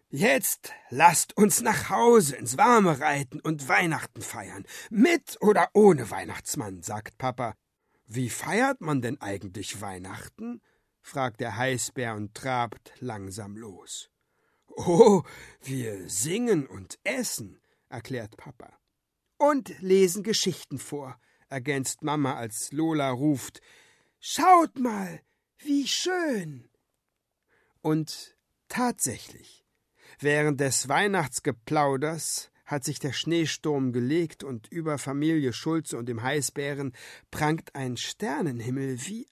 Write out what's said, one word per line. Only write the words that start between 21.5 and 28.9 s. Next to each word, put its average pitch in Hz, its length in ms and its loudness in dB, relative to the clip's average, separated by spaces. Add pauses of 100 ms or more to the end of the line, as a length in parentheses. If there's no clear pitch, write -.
Mama, 147 320 0
als - 380 -8
Lola 151 380 0
ruft: 131 500 -2 (580)
„Schaut 330 600 4
mal, 202 440 -4 (360)
wie 285 280 -2
schön!“ 240 840 -2 (1120)
Und - 560 -2 (320)
tatsächlich, - 960 -6 (540)